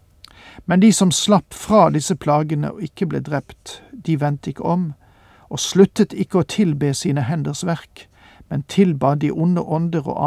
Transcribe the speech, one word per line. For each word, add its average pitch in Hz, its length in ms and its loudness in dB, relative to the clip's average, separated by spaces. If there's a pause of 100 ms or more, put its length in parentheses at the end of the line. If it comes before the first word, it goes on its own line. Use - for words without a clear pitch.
(640)
Men 180 160 2
de 220 100 8
som 185 200 4
slapp - 420 0
fra 202 360 4
disse 151 260 -2
plagene 151 580 -2
og - 100 -12
ikke - 240 -6
ble 143 160 -4
drept, - 580 -10 (100)
de 165 280 -4
vendte 143 320 -4
ikke - 160 -8
om, 170 260 -2 (560)
og 156 100 -8
sluttet - 540 2
ikke 185 280 0
å - 60 -2
tilbe 147 460 0
sine 143 300 -2
henders 147 420 -4
verk, - 420 -8 (420)
men 139 180 -6
tilba 147 480 2
de 143 160 -2
onde 170 300 0
ånder 160 460 -4
og - 200 -4